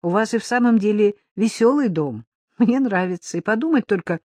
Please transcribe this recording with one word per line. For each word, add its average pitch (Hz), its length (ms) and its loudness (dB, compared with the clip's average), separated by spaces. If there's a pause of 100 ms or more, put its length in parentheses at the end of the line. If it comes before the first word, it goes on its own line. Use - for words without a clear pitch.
У 170 80 -4
вас 214 240 -2
и 233 40 0
в 214 60 -4
самом 240 340 2
деле 208 380 2 (200)
весёлый 233 540 2
дом. 143 360 -4 (320)
Мне 240 220 2
нравится. 185 580 -2
И 175 40 -6
подумать 240 460 0
только 175 400 -2